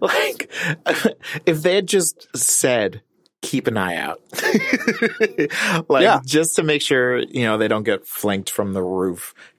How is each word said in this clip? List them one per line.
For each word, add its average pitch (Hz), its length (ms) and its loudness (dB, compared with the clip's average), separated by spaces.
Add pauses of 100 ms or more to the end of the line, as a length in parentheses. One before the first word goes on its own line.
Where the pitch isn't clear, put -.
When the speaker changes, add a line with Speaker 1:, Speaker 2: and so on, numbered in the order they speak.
Speaker 1:
Like, - 520 -2 (340)
<laughs> - 600 -2
if 156 160 2
they 180 140 4
had 190 120 0
just - 480 0
said, 113 680 0 (400)
"Keep - 240 -2
an 110 100 0
eye 92 200 -2
out." 78 240 -6 (120)
<laughs> - 1600 0
Like, 139 140 6
Speaker 2:
Yeah. 190 220 6
Speaker 1:
just 151 320 2
to 170 60 2
make 151 200 0
sure, 123 360 2
you 123 260 -2
know, 110 140 2
they 107 100 2
don't 110 160 0
get 104 220 -2
flanked 98 440 -4
from 101 220 -2
the 95 100 -2
roof, 92 520 -4 (240)